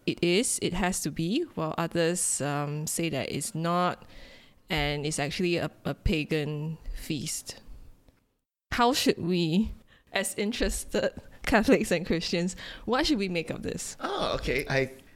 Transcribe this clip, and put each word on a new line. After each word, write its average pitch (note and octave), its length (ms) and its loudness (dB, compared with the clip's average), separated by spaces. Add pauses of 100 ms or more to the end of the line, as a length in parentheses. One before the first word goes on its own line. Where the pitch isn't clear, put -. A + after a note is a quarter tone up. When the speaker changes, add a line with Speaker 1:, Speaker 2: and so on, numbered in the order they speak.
Speaker 1:
it - 160 0
is, F3+ 380 4
it F3 140 0
has F3+ 280 0
to D3+ 80 -2
be, G3 440 0
while D#3+ 240 -2
others, E3+ 640 0
um, D3 440 -2
say E3 240 -2
that C3+ 200 -2
it's - 240 -4
not, E3+ 500 0 (640)
and D3 380 0
it's D#3 140 -2
actually E3+ 360 0
a, D#3 140 -2 (160)
a C#3+ 80 -2
pagan D3+ 800 0 (180)
feast. - 640 -6 (1120)
How A#3+ 200 4
should - 260 4
we, F3 540 2 (400)
as G3 240 -2
interested - 720 0 (340)
Catholics A3 460 6
and E3+ 160 0
Christians, F3 500 0 (280)
what B3+ 220 0
should C#4 120 2
we G3 100 0
make E3+ 220 -2
of - 120 -6
this? - 380 -6
Speaker 2:
Oh, E4 360 -2
okay. C3+ 320 0
I, C3+ 220 2 (260)